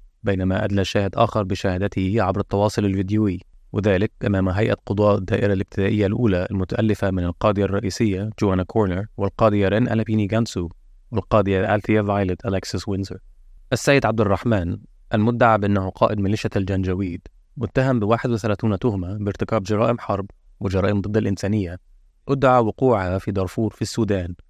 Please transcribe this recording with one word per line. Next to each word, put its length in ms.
بينما 420
أدلى 200
شاهد 300
آخر 280
بشهادته 760
عبر 200
التواصل 460
الفيديوي، 540
وذلك 380
أمام 240
هيئة 360
قضاء 320
الدائرة 360
الابتدائية 520
الأولى 460
المتألفة 600
من 120
القاضية 420
الرئيسية 640
جوانا 240
كورنر 420
والقاضية 500
رين 220
ألابيني 440
غانسو 360
والقاضية 640
ألثيا 280
فايلت 420
أليكسيس 420
وينزر. 300
السيد 320
عبد 160
الرحمن، 560
المدعى 440
بأنه 320
قائد 300
ميليشيا 360
الجنجويد، 680
متهم 420
بواحد 300
وثلاثون 500
تهمة 380
بارتكاب 460
جرائم 360
حرب 260
وجرائم 420
ضد 160
الإنسانية، 640
ادعى 300
وقوعها 580
في 140
دارفور 420
في 80
السودان 540